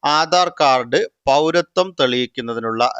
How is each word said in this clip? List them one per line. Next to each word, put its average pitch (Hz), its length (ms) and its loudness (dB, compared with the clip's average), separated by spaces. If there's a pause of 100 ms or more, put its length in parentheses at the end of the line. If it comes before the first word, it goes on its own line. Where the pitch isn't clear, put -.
ആധാർ 165 560 0
കാർഡ് 131 460 2
പൗരത്വം 165 920 0
തെളിയിക്കുന്നതിനുള്ള 120 1000 -4